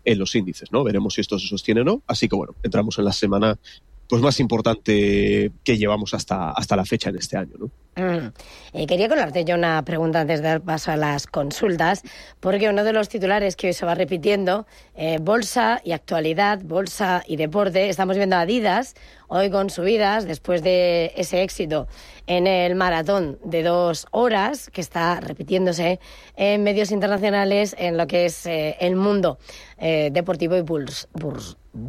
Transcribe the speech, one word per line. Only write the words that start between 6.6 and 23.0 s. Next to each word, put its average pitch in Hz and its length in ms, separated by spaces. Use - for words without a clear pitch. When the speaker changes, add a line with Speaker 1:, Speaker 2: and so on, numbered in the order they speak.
Speaker 1:
la 95 120
fecha - 240
en 90 60
este - 200
año, 95 220
¿no? - 120
Speaker 2:
Mm. 175 340
Eh, 208 120
quería 185 220
colarte 180 360
yo 175 120
una 165 280
pregunta 165 360
antes 156 200
de 156 60
dar 160 160
paso 160 300
a 156 40
las 147 300
consultas, 170 760
porque 202 300
uno 202 160
de 220 80
los 214 160
titulares 196 480
que - 100
hoy 180 60
se 170 120
va 170 120
repitiendo, 185 720
eh, 160 260
bolsa 220 640
y 170 60
actualidad, 170 720
bolsa 180 640
y 170 80
deporte. 185 540
Estamos 190 280
viendo 190 200
a 170 60
Adidas 208 520
hoy 190 240
con 196 180
subidas 202 580
después 165 360
de 175 540
ese 180 260
éxito 156 460
en 180 180
el 180 300
maratón 175 680